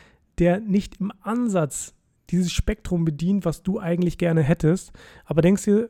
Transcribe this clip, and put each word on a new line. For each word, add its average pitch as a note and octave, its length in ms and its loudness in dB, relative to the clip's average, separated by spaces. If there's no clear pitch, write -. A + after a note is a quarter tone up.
der F3 220 2
nicht G#3 400 -2
im G3 100 -4
Ansatz G3 720 -2
dieses F3 240 0
Spektrum F3+ 500 -4
bedient, E3 400 -2
was D#3+ 180 -4
du F#3+ 160 -2
eigentlich F3 400 -2
gerne E3 240 2
hättest, D#3 520 0
aber D#3 160 0
denkst F#3+ 240 4
dir, G#3+ 240 2